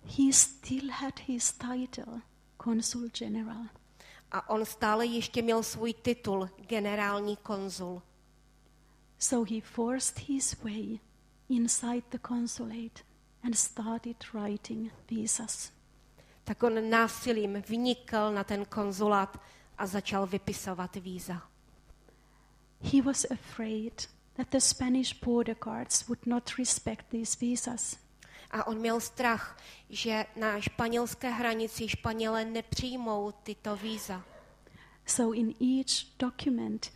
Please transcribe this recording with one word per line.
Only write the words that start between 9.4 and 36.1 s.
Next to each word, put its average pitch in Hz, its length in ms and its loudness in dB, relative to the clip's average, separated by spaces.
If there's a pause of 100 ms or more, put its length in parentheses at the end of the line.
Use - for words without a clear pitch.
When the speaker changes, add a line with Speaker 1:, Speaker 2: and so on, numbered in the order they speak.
Speaker 1:
he 220 60 -2
forced 240 580 -2 (100)
his 269 340 -2
way 214 360 -6 (500)
inside 240 600 2
the - 80 -8 (100)
consulate 233 760 -4 (400)
and 240 120 0
started 233 680 -2 (100)
writing 220 580 -4 (180)
visas. - 640 -4 (720)
Speaker 2:
Tak - 180 -2
on 226 280 4
násilím 220 800 4
vnikl 233 640 2
na 202 120 0
ten 202 200 -2
konzulát 202 760 2 (380)
a 202 80 -2
začal 196 400 0
vypisovat 185 680 -4
víza. 180 460 -8 (1400)
Speaker 1:
He 277 220 6
was 269 280 2
afraid 220 800 -4 (280)
that 254 140 -4
the 269 80 6
Spanish 254 640 2
border 233 340 2
guards 226 540 -4
would 240 180 -4
not 240 320 0
respect - 520 -2
these 226 300 -2
visas. 240 560 -2 (540)
Speaker 2:
A 220 160 -2
on 220 120 -2
měl 226 220 2
strach, - 580 0 (320)
že 214 360 0 (100)
na 220 240 0
španělské 233 680 0
hranici 226 580 0
Španělé 220 560 0
nepřijmou 226 880 -2 (100)
tyto 208 340 -6
víza. 202 460 -6 (840)
Speaker 1:
So 226 300 4
in 226 240 2
each - 580 2